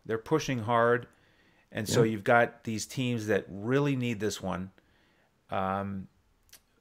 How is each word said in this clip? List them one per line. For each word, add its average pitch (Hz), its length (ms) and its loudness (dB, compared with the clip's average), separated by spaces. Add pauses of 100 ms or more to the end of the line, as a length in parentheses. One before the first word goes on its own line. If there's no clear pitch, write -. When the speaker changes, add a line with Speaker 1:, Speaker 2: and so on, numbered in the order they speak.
Speaker 1:
They're 110 120 -2
pushing 147 420 -2
hard. 117 480 2 (600)
And 104 180 -6
so 120 160 4
Speaker 2:
Yeah. 110 80 2
Speaker 1:
you've 101 120 -6
got 120 400 4
these 110 220 -4
teams 123 400 -4
that 104 220 2
really 131 480 0
need 120 240 -2
this 101 200 -2
one. 92 300 -4 (800)
Um, 98 580 -4 (720)